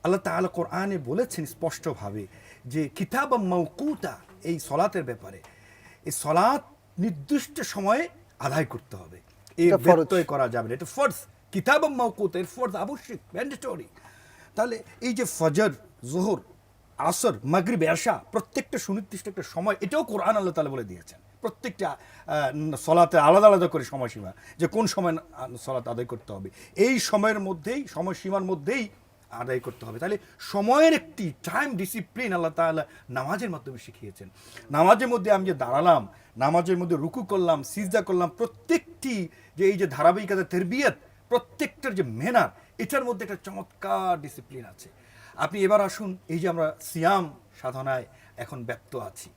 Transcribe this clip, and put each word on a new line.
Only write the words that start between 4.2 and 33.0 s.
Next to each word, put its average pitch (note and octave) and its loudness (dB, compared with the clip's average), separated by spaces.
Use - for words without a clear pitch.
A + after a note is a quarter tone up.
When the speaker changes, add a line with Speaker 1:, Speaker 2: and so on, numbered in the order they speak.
Speaker 1:
এই E3 -4
সালাতের E3+ -2
ব্যাপারে, F#2+ -12
এই D3+ -6
সালাত F#3+ 2
নির্দিষ্ট F#3+ -2
সময়ে A3 0
আদায় C#3+ 0
করতে - -12
হবে, E2+ -20
এর E3+ 6
Speaker 2:
এটা F#3+ 8
ফরজ। F3+ 8
Speaker 1:
ব্যত্যয় E3 4
করা C3+ 0
যাবে A2+ -4
না, A#2+ -4
এটা D3+ -10
ফরজ। C#4 0
কিতাবাম C#4+ 4
মাওকুতা, G#3 -2
এর F3+ -4
ফরজ A3+ -4
আবশ্যিক, G#3+ -8
ম্যান্ডেটরি। B3+ -8
তাহলে A#3 -2
এই A#3+ -2
যে A#3+ 0
ফজর, E3 4
যোহর, F#3 0
আসর, D3+ 0
মাগরিব, F3 0
এশা, E3 0
প্রত্যেকটা A3+ -4
সুনির্দিষ্ট G3 -8
একটা F#3+ -10
সময়, G3 -2
এটাও D4 0
কোরআন G3+ 0
আল্লাহ F#3 0
তাআলা D3+ 0
বলে B2+ -6
দিয়েছেন। F2+ -16
প্রত্যেকটা, G#3+ -6
আহ, D3 -4
সলাতে E3+ 6
আলাদা F3 10
আলাদা F#3+ 10
করে C#3 -2
সময়সীমা, A2 -8
যে E3 2
কোন G#3+ 0
সময় F3 0
না-, C3 -10
সলাত B2+ -6
আদায় A#2+ -6
করতে A2+ -12
হবে, F#2+ -10
এই A#3+ 4
সময়ের G#3+ 2
মধ্যেই, G3 -6
সময়সীমার F#3+ -4
মধ্যেই F#3+ -4
আদায় B2 -4
করতে A#2+ -14
হবে। A2 -12
তাহলে F#3+ -4
সময়ের C4 4
একটি F#3+ -4
টাইম A#3 -4
ডিসিপ্লিন G3+ -6
আল্লাহ E3+ -2
তাআলা D#3+ 0